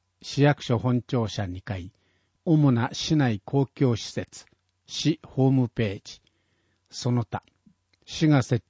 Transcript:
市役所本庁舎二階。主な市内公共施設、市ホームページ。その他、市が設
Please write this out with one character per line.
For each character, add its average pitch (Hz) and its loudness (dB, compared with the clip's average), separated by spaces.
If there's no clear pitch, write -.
市 - -2
役 143 4
所 120 0
本 123 0
庁 117 -2
舎 101 -6
二 90 -10
階。 92 -10
主 151 4
な 120 2
市 - -2
内 123 0
公 139 0
共 123 0
施 - -10
設、 - -12
市 - -2
ホ 135 2
ー - 4
ム 127 2
ペ 104 -4
ー 117 -14
ジ。 - -20
そ - -6
の 120 0
他、 - -10
市 - 0
が 139 6
設 - -2